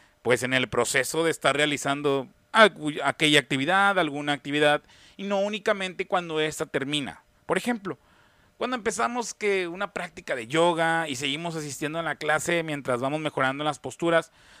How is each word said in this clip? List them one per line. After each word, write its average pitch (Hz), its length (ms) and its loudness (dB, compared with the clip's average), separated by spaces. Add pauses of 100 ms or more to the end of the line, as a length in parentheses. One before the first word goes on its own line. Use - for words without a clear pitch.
(220)
pues, 120 200 4
en 127 120 0
el 127 140 2
proceso 127 540 0
de 165 80 2
estar 147 260 0
realizando 143 720 0 (260)
acu-, 151 500 4
aquella 147 360 4
actividad, 180 580 2
alguna 147 340 -2
actividad, 147 500 2 (340)
y 196 80 -12
no 202 160 -2
únicamente 196 680 -4
cuando 170 340 -2
ésta 156 260 -2
termina. 135 580 -6 (220)
Por 175 120 -2
ejemplo, 196 400 -4 (580)
cuando 247 200 -4
empezamos 226 580 -4
que 196 320 -2
una 190 260 -8
práctica 175 440 -8
de 113 100 -8
yoga 165 600 2
y 135 80 -6
seguimos 151 400 -4
asistiendo 151 420 -6
a 165 40 -2
la 151 140 -4
clase 156 460 0
mientras 139 380 -2
vamos 139 200 0
mejorando 139 440 -2
las 151 140 -2
posturas, 165 520 0 (300)